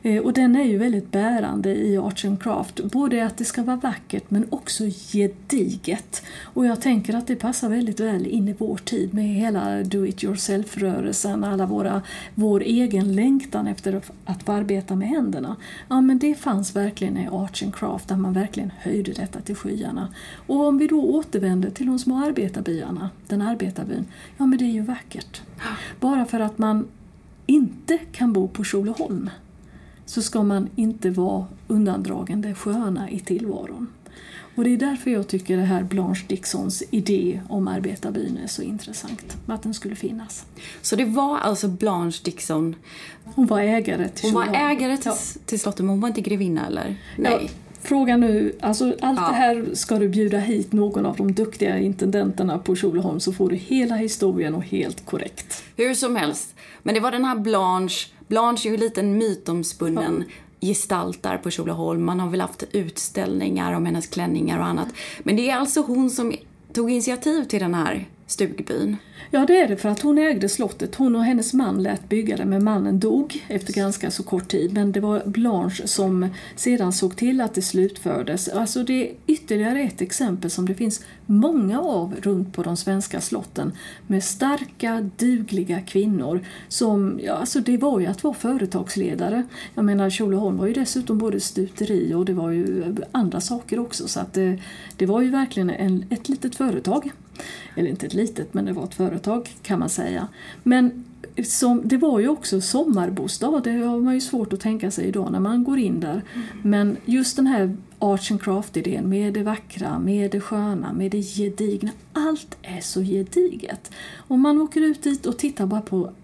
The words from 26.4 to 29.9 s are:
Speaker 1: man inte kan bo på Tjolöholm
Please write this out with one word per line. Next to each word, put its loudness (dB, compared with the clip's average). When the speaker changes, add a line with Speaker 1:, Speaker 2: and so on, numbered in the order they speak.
Speaker 1:
man 2
inte 4
kan 2
bo 4
på -6
Tjolöholm -2